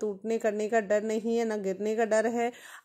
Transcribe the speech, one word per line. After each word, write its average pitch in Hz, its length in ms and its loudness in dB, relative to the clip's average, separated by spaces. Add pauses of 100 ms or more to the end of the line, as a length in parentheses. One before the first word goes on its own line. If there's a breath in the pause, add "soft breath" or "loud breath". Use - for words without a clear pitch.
टूटने 214 380 -2
करने 214 300 0
का 226 120 4
डर 208 220 2
नहीं 220 340 0
है, 233 80 2
ना 220 140 0
गिरने 196 380 -2
का 226 80 2
डर 214 240 2
है। 240 220 0 (340 loud breath)